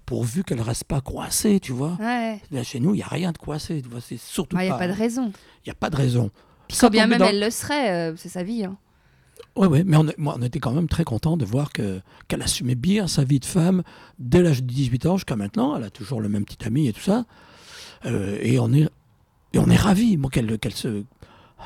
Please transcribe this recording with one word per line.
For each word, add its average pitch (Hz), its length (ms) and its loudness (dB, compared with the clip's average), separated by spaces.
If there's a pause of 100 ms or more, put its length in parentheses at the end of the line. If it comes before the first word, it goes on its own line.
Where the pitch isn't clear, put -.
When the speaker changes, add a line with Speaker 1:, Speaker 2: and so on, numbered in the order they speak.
Speaker 1:
pourvu 120 380 -2
qu'elle 123 180 -2
reste 113 220 -4
pas 139 180 -2
coincée, - 580 0
tu - 120 -6
vois. 147 280 -4
Speaker 2:
Ouais. 226 400 -4 (120)
Speaker 1:
Là, 127 120 -4
chez - 160 -8
nous, 180 140 2
il 170 60 0
y 98 40 -4
a - 40 -12
rien 165 240 -2
de 156 60 -14
coincé, 151 440 -8
tu 127 80 -14
vois, 120 120 -12
c'est 123 160 -12
surtout - 380 -6
Speaker 2:
Bah, 185 80 -2
il 190 40 0
y - 20 0
a - 40 0
Speaker 1:
pas, 120 60 -2
Speaker 2:
pas 175 80 -2
de 185 60 -4
raison. 226 380 -2 (340)
Speaker 1:
il - 40 -10
y - 20 -8
a - 40 -14
pas 214 140 -4
de 160 60 -4
raison. 123 340 2 (500)
Speaker 2:
Quand 240 100 8
bien 220 140 6
Speaker 1:
Quand 220 40 4
on 240 80 4
est - 20 4
Speaker 2:
même - 20 2
Speaker 1:
dans 185 80 6
Speaker 2:
elle 202 120 2
le 208 100 0
serait, 196 640 -2
euh, 160 40 -12
c'est 175 140 -16
sa 180 140 -8
vie, 220 220 -4
hein. 190 120 -10 (760)
Speaker 1:
Ouais, 196 120 4
ouais, 156 160 4
mais 156 140 4
on 156 100 6
est, - 120 -4
moi, 151 180 -2
on 120 60 -6
était 123 160 -4
quand 120 120 -2
même 156 160 0
très - 160 0
contents 151 320 0
de 135 100 0
voir 135 280 -2
que, 95 260 -4 (280)
qu'elle - 160 -4
assumait 123 320 -2
bien 180 320 0
sa 147 160 0
vie 131 160 2
de - 60 -4
femme 180 360 2 (380)
dès 139 240 4
l'âge 143 180 4
de 127 60 -2
dix-huit 127 400 0
ans 185 100 2
jusqu'à 143 180 -4
maintenant. 104 400 -2
Elle 135 80 -6
a 98 60 -10
toujours 110 320 -6
le 104 80 -2
même 104 160 -2
petit - 220 -14
ami 131 200 2
et 107 60 0
tout - 80 -14
ça. 226 240 0 (800)
Euh, 101 360 -2
et 123 180 2
on 117 120 2
est, 151 160 4 (680)
et - 60 2
on - 80 4
est - 80 8
ravis, 208 420 4
moi, 135 120 0
qu'elle, 113 300 0
qu'elle 110 160 -4
se, 104 280 -4 (640)